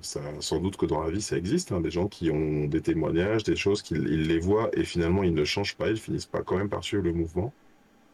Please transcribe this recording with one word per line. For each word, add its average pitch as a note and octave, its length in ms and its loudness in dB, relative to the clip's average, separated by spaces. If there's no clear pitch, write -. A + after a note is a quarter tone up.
ça, - 200 -8
sans D#2 200 -2
doute F#2 180 -2
que F#2 80 2
dans D#2 180 0
la D#2+ 80 0
vie, G2+ 100 -2
ça - 140 -4
existe, A2 380 -2
hein, F2 80 0
des D#2 100 -2
gens F2 160 0
qui E2 240 -2
ont D2+ 340 0
des D2+ 160 0
témoignages, E2 640 2
des E2 140 2
choses, G2+ 240 2
qu'ils, D2+ 260 -2
ils D#2 200 2
les E2 120 2
voient, G#2 340 2
et E2 120 2
finalement, F2 380 2
ils F2 100 4
ne D2+ 100 2
changent - 320 -2
pas, E2 140 -2
ils A2 100 0
finissent - 280 -6
pas - 140 -4
quand - 160 0
même G2+ 120 0
par F2+ 140 -4
suivre G2+ 200 0
le E2+ 100 0
mouvement. E2+ 400 -2